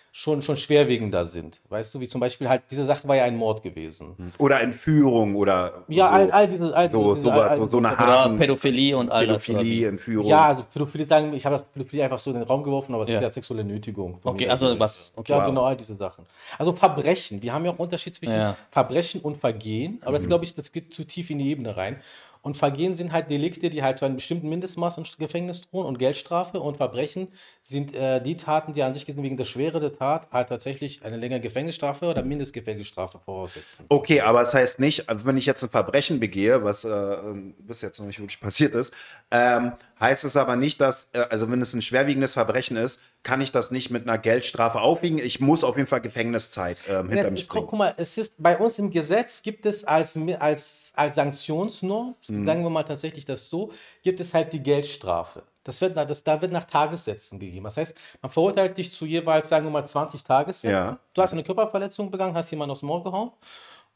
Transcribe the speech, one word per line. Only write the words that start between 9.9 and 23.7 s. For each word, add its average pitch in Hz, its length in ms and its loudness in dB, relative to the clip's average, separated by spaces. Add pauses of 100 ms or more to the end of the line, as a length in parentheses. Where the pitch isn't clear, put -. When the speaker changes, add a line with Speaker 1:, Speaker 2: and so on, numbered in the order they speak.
Speaker 1:
Ja, 151 200 10
also 135 260 4
Pädophilie 147 340 -4
sagen, 151 280 4
ich 135 120 -6
habe 143 120 2
das - 60 -4
Pädophilie 139 420 -4
einfach 127 140 -2
so 139 120 -6
in 120 60 -2
den 117 60 -4
Raum 131 200 0
geworfen, 139 300 -2
aber 110 100 0
es 104 60 -4
Speaker 3:
Ja. 113 80 2
Speaker 1:
ist 107 60 2
ja 117 60 0
sexuelle 113 360 -6
Nötigung 101 560 -8
von 98 140 -4
Speaker 3:
Okay, 113 100 0
Speaker 1:
mir. 123 60 2
Speaker 3:
also 123 280 2
was, - 380 0
okay. 117 160 -2
Speaker 1:
Ja, 143 60 6
Speaker 2:
Wow. - 80 4
Speaker 1:
genau, 135 180 2
all 135 100 2
diese 110 220 -14
Sachen. 95 280 -8 (320)
Also 165 140 2
Verbrechen, 156 720 0
wir 117 80 -6
haben 156 140 -4
ja 180 60 0
auch 175 40 -6
einen 175 80 -8
Unterschied 175 320 -8
zwischen 113 200 -4
Speaker 3:
Ja. 104 200 0 (160)
Speaker 1:
Verbrechen 147 480 0
und 147 160 -6
Vergehen, 113 680 -4
aber 139 100 -2
das, 147 100 0
Speaker 2:
Mhm. - 40 -4
Speaker 1:
glaube 170 180 2
ich, 170 100 -10
das - 160 -12
geht 165 220 -12
zu 160 100 -12
tief - 260 -10
in 147 100 -4
die 139 100 0
Ebene 120 260 -4
rein. 98 220 -4 (440)
Und 143 140 -6
Vergehen 156 380 0
sind 170 180 -6
halt 160 200 -2
Delikte, 165 400 -2